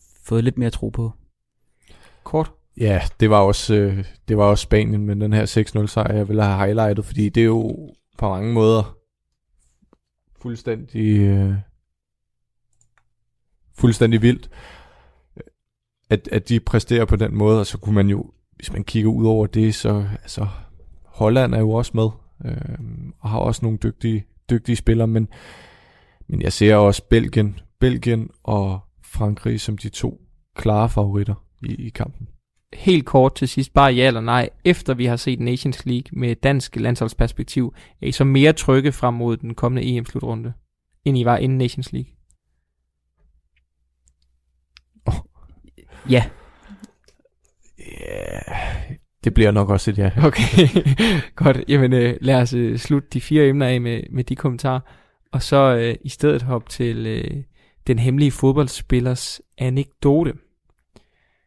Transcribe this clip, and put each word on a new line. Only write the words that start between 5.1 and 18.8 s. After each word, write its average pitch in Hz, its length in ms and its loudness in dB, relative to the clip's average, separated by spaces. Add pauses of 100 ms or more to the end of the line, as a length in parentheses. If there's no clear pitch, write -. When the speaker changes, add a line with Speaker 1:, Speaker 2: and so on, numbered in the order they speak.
Speaker 3:
den 107 120 0
her 107 120 2
seks 107 300 -2
nul 104 120 0
sejr, 110 280 -4
jeg 104 120 0
ville 107 160 0
have 98 220 0
highlightet, 104 400 0
fordi 104 240 -2
det 117 120 2
er 113 40 6
jo 113 500 -2 (220)
på 107 120 -2
mange 101 240 -4
måder 110 440 2 (1400)
fuldstændig, 110 800 -2
øh, 98 360 2 (2250)
fuldstændig 113 460 4
vildt, 120 280 2 (1600)
at, 107 220 -2
at 104 180 -4
de 117 100 2
præsterer 117 460 0
på 104 100 2
den 107 200 -2
måde, 107 240 2
og 101 80 -2
så - 100 -10
kunne 104 180 -4
man 101 140 4
jo, 98 240 -4 (220)
hvis - 180 -14
man 104 100 -8